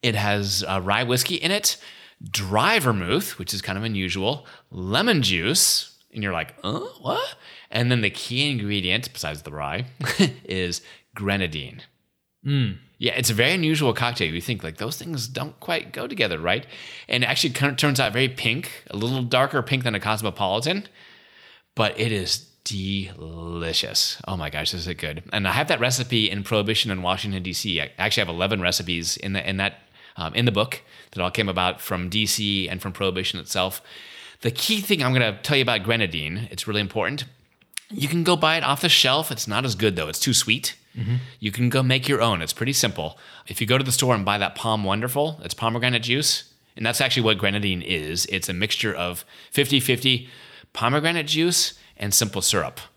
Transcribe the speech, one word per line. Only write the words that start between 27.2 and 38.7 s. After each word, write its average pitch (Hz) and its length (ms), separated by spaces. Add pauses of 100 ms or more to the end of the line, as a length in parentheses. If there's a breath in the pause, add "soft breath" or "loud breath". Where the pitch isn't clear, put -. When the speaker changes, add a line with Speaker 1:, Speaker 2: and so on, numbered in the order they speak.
Speaker 1:
D 90 100
C. 82 280
I 71 180
actually 101 240
have 87 120
eleven 98 260
recipes 87 560
in 98 180
the, 90 140
in 95 100
that, 98 220 (360 loud breath)
um, 80 180
in 117 100
the 123 80
book 104 300 (300 loud breath)
that 95 100
all 90 80
came 104 180
about 90 320
from 90 280
D 107 180
C 101 420
and 92 120
from 98 120
Prohibition 92 480
itself. 95 420 (580 loud breath)
The 117 100
key 214 300
thing 196 220
I'm 127 100
gonna 113 300
tell 147 140
you 131 60
about 117 200
grenadine, 92 680
it's - 160
really 104 140
important. 107 440 (640)
You 147 180
can 165 160
go 175 120
buy 160 200
it 165 80
off 139 160